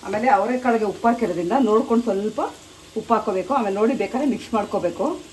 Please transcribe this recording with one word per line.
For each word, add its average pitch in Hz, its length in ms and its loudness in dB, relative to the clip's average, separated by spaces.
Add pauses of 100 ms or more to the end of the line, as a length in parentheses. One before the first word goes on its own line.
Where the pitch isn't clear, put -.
ಆಮೇಲೆ 208 300 -2
ಅವರೆಕಾಳಿಗೆ 233 560 2
ಉಪ್ಪು - 180 -4
ಹಾಕಿರೋದ್ರಿಂದ 180 460 0 (120)
ನೋಡ್ಕೊಂಡು 226 400 4
ಸ್ವಲ್ಪ 208 320 -2 (600)
ಉಪ್ಪು - 160 -2
ಹಾಕೋಬೇಕು. 190 420 -2
ಆಮೇಲೆ 202 220 0
ನೋಡಿ 233 220 2
ಬೇಕಾದ್ರೆ 262 320 -2
ಮಿಕ್ಸ್ - 220 -8
ಮಾಡ್ಕೋಬೇಕು. 196 500 -2 (280)